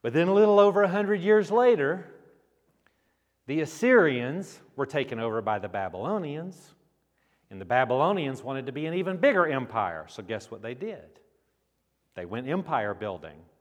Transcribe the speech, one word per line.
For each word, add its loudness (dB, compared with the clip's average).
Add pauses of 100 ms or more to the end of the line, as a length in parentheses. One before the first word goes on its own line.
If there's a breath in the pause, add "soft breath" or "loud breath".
But -6
then 2
a 2
little 6
over 6
a 4
hundred 0
years 4
later, 2 (1400)
the -2
Assyrians 2 (140)
were -4
taken -4
over -2
by 0
the -8
Babylonians, -8 (760)
and -14
the -12
Babylonians 0
wanted -8
to -10
be -6
an -6
even -4
bigger 4
empire. -4
So -16
guess -10
what -14
they -10
did? -14 (920)
They -10
went -8
empire -4
building. -10 (160)